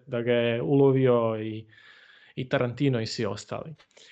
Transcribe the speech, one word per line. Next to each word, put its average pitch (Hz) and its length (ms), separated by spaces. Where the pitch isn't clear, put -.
da 120 160
ga 120 100
je 117 300
ulovio 131 800
i, 110 240
i 131 140
Tarantino 127 520
i 110 60
svi 110 200
ostali. 110 480